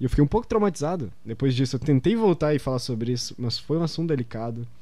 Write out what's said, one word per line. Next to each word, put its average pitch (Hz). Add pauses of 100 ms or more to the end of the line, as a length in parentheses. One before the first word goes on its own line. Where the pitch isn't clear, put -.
E 127
eu 127
fiquei -
um 143
pouco 226
traumatizado. 175 (100)
Depois 123
disso, 131
eu 123
tentei 156
voltar 165
e 143
falar 131
sobre 120
isso, -
mas 120
foi -
um 170
assunto 165
delicado. 117 (160)